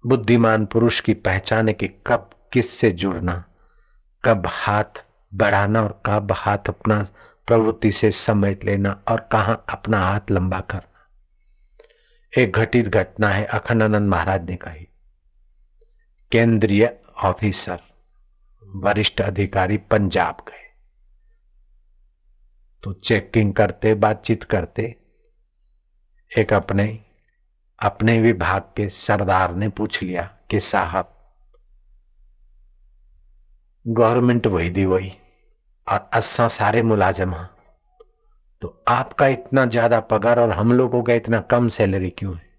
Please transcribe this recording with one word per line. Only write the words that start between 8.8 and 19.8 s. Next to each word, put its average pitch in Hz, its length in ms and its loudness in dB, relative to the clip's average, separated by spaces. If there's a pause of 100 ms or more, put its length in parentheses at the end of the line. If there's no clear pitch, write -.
और 113 220 -2
कहाँ 107 360 0
अपना 101 300 -2
हाथ 98 220 0 (100)
लंबा 92 300 0
करना। - 480 -14 (1300)
एक 110 140 2
घटित 113 360 0
घटना 104 400 0
है, 98 160 0
अखंडानंद 107 640 0
महाराज 87 420 -2
ने 90 60 -8
कही। 80 320 -16 (1400)
केंद्रीय 113 680 2 (240)
ऑफिसर, 95 560 -2 (840)
वरिष्ठ 101 580 -2
अधिकारी 98 560 -2
पंजाब 90 600 0 (120)